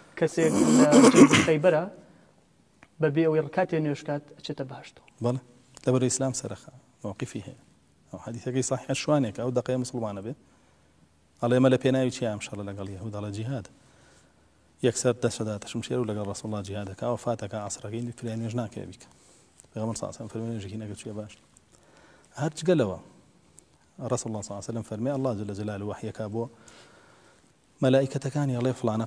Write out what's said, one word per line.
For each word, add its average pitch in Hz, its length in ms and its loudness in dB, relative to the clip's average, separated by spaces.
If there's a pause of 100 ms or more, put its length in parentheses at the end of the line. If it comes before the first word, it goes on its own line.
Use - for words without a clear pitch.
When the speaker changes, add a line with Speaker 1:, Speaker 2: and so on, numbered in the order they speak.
(200)
Speaker 1:
کەسێک 160 340 2 (260)
لە 269 100 8 (240)
جەنگی - 340 10
خەیبەرە 156 360 4 (1160)
بە 156 140 4
بێ 160 120 4
ئەوەی 156 200 4
ڕکاتێ 180 380 0
نوێژ 143 220 -2
کات، 147 160 -4 (140)
ئەچێتە - 320 -10
بەهەشتەوە. - 380 -18 (160)
Speaker 2:
بەڵێ، 123 180 0 (440)
لەبەرەوەی 127 260 4
ئیسلام 131 300 -2
سەرخە. - 320 -12 (300)
موقفی 107 440 -8
هەیە. - 140 -18 (480)
ئەو 92 160 -14
حەدیثەکەی 123 460 -4
صحیحە 135 300 -4
شوانێکە، 135 420 0
ئەو 127 140 -2
دەقەیە 127 260 -2
موسڵمانە 110 420 -6
بێ. 120 80 -8 (1080)
ئەڵێ 120 160 2
ئێمە 131 160 8
لە 127 100 6
پێناوی 131 320 2
چیا 120 180 -2
ئەمشەڵە 104 360 -10
لەگەڵ 98 260 -10
یەهود؟ 101 220 -10
ئەڵێ 104 200 -6
جیهاد. 113 280 -6 (1200)
یەکسەر 120 260 2 (120)
دەشەدا 110 380 -2
تەشمشێر 127 380 -6
و 120 80 -2
لەگەڵ 104 220 -4
ڕەسوڵ 104 180 -10
الله 104 200 -6
جیهاد 101 220 -8
دەکا، 95 220 -10
وەفاتەکە 113 520 -6
عەسرەکەی 107 360 -10 (160)
فرێ 117 220 -8
نوێژ 113 220 -6
ناکەوێ 104 300 -10
بیکە. - 180 -20 (600)
پێغەمبەر 110 260 -6
صلی - 60 -8
الله 98 80 -8
علیه - 60 -18
و - 20 -20
سەلەم 117 140 -12
فەرمووی 113 200 -6
نوێژێکی 104 280 -10
نەکە 104 180 -10
چوویە 110 200 -12
باش. 107 140 -14 (1080)
هەر 156 180 -2
جگە 170 220 2
لەوە، 95 180 0 (1120)
ڕەسوڵ 120 180 -2
الله 107 160 -6
صلی - 60 -14
الله 101 100 -10
علیه - 80 -10
و - 20 -8
سەلەم 113 180 -6
فەرمووی 117 260 -4
ئەڵڵا 131 240 -2
جل 104 200 -8
جلاله 104 320 -6
وحیەکا 107 420 -10
بۆ 113 100 -4 (1400)
مەلائیکەتەکانی، 135 760 2
ئەڵێ 123 220 0
فلانە 113 280 -2